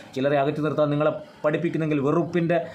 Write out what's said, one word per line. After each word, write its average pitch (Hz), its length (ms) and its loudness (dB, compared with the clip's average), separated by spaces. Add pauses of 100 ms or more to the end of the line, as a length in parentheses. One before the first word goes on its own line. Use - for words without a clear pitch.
(140)
ചിലരെ 143 280 2
അകറ്റി 151 220 0
നിർത്താൻ 151 300 2
നിങ്ങളെ 151 180 2 (320)
പഠിപ്പിക്കുന്നെങ്കിൽ, 156 640 0
വെറുപ്പിൻ്റെ 170 500 0 (180)